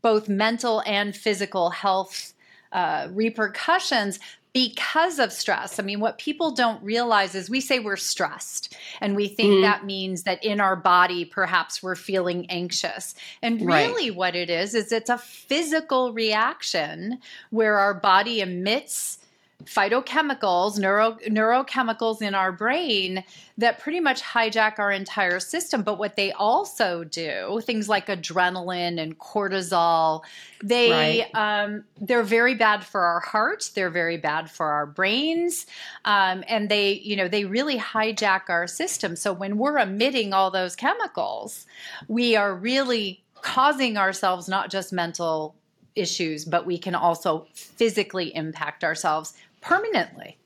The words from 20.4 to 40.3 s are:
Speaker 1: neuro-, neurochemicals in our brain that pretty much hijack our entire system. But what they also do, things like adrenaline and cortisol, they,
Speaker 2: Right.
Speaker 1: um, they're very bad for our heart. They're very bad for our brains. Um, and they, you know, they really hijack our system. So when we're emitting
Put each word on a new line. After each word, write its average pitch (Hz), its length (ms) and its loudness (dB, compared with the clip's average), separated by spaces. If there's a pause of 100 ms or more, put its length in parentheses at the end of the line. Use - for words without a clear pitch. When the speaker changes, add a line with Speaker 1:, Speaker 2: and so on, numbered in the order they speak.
Speaker 1:
neuro-, 214 480 2
neurochemicals 226 920 2
in 208 140 -2
our 190 180 2
brain 208 720 -2 (360)
that 233 180 2
pretty 330 220 -4
much 277 200 0
hijack 220 600 0
our 202 120 2
entire 190 480 0
system. 277 440 -4
But 208 160 -2
what 208 160 -4
they 196 160 0
also 214 720 0
do, 156 600 -4
things 220 240 -2
like 202 200 0
adrenaline 175 920 -2
and 160 200 -8
cortisol, 170 1040 0 (400)
they, 220 680 4
Speaker 2:
Right. - 40 -8
Speaker 1:
um, 208 480 0 (160)
they're 233 240 2
very 233 320 4
bad 208 280 4
for 196 180 -4
our 170 180 2
heart. 240 560 -2
They're 185 160 0
very 170 260 0
bad 160 320 -2
for - 160 -6
our 147 220 0
brains. 294 800 -2 (380)
Um, 190 420 2
and 208 200 0
they, 202 260 2
you 208 220 -4
know, 190 120 0
they 202 180 0
really 254 320 -2
hijack 214 720 0
our 175 160 0
system. 185 500 -6
So 202 160 -2
when 196 280 -4
we're 285 180 2
emitting 214 560 0